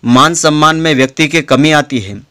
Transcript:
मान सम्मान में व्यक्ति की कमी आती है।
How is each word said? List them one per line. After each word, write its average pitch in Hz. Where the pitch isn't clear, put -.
मान 131
सम्मान 156
में 160
व्यक्ति 131
की 160
कमी 139
आती 139
है। 101